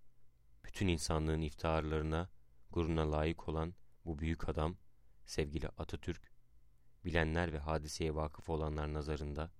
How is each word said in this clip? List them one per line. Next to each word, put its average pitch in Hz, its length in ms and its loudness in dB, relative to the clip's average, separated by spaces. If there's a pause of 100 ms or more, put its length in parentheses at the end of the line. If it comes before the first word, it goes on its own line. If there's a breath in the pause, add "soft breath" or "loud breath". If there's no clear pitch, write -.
(640)
bütün - 220 0
insanlığın 80 540 2
iftiharlarına, 78 880 0 (420)
gururuna 80 400 2
layık 78 380 2
olan 80 260 -2 (300)
bu 80 140 -4
büyük 80 300 0
adam, 78 280 0 (480)
sevgili 73 420 -2
Atatürk, - 640 -6 (760)
bilenler 82 480 4
ve 76 60 -2
hadiseye 76 560 0
vakıf 78 340 -2
olanlar 76 440 0
nazarında 76 680 -2